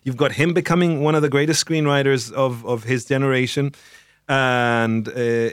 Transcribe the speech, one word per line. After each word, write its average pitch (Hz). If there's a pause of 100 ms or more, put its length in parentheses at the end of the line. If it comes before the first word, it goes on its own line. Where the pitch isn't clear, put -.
you've 127
got 131
him 165
becoming 170
one 156
of 151
the 151
greatest 147
screenwriters 139
of, 123
of 117
his 123
generation. 135 (560)
And, 120
uh, - (420)